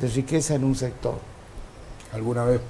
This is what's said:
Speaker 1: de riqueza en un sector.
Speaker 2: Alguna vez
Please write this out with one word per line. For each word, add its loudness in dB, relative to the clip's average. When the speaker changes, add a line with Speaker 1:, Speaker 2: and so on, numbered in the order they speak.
Speaker 1:
de 2
riqueza 2
en 4
un 4
sector. -2
Speaker 2:
Alguna 0
vez 6